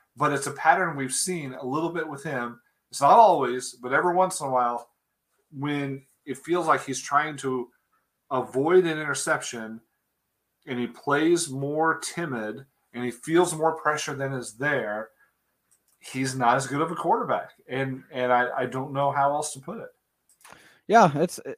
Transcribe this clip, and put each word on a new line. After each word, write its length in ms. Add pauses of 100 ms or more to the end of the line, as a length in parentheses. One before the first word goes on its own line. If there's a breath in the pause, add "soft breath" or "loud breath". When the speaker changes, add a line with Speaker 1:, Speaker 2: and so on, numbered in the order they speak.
(160 soft breath)
Speaker 1:
but 160
it's 140
a 60
pattern 440
we've 160
seen 420
a 100
little 240
bit 180
with 160
him. 380 (300)
It's 100
not 180
always, 540
but 220
every 200
once 260
in 80
a 20
while, 400 (600)
when 520 (240)
it 100
feels 300
like 180
he's 160
trying 380
to 320 (600)
avoid 540
an 140
interception 800 (880)
and 120
he 100
plays 600
more 520
timid 640 (260)
and 120
he 60
feels 440
more 220
pressure 380
than 200
is 200
there, 560 (920)
he's 340
not 220
as 100
good 160
of 80
a 60
quarterback. 560 (160)
And, 340 (100)
and 200
I, 220
I 120
don't 260
know 200
how 200
else 220
to 60
put 180
it. 100 (1000 soft breath)
Speaker 2:
Yeah, 280
it's, 240
uh, 180